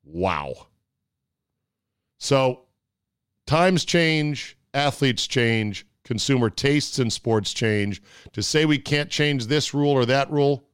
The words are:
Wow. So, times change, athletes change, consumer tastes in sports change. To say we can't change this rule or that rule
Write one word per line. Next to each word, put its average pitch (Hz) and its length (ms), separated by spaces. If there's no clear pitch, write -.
Wow. 78 580
So, 131 460
times 175 380
change, 156 720
athletes 139 540
change, 113 600
consumer 120 460
tastes 139 500
in 120 120
sports 110 420
change. 104 500
To 104 100
say 156 220
we 151 140
can't 147 320
change 143 360
this 147 280
rule 147 180
or 127 140
that 135 240
rule 143 420